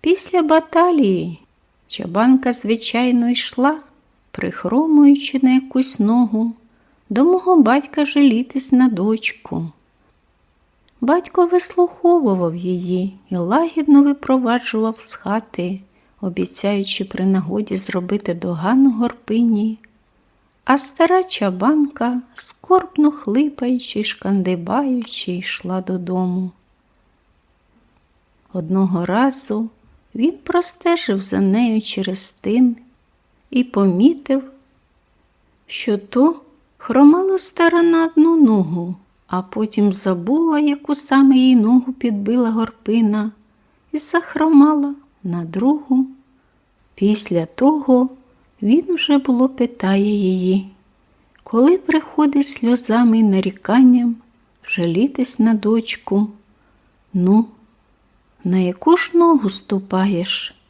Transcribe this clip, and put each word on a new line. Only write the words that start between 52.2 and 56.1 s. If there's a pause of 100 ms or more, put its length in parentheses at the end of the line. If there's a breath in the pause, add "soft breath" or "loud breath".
сльозами
й
наріканням (480)
жалітись
на
дочку: (880)